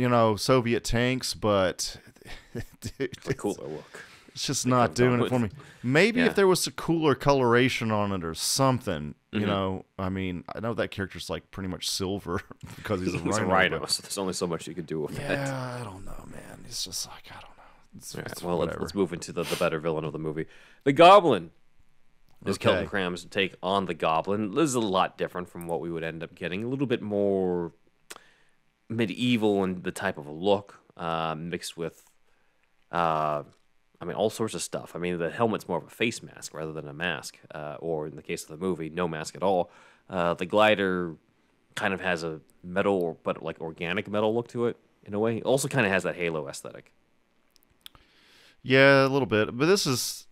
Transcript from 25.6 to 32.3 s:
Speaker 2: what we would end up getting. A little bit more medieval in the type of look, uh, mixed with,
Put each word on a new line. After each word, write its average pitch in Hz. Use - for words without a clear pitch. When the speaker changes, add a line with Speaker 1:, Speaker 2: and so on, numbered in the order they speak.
Speaker 2:
what 82
we 85
would 80
end 80
up 82
getting. 90
A 120
little 135
bit 117
more 95
medieval 110
in 92
the 92
type 92
of 73
look, 98
uh, 82
mixed 85
with, 82